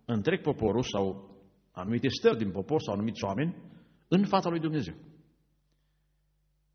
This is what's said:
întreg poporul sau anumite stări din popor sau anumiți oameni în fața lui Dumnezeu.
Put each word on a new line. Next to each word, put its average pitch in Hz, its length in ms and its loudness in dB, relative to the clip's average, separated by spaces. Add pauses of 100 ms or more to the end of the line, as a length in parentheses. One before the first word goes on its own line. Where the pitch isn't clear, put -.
întreg 123 360 2
poporul 113 420 2
sau - 520 -4 (360)
anumite 117 360 -2
stări 131 300 2
din 101 140 -2
popor 98 300 -2
sau 101 120 -4
anumiți 107 300 -4
oameni 117 320 -2 (520)
în 196 180 4
fața 190 240 2
lui 170 100 -2
Dumnezeu. 156 360 -2 (1800)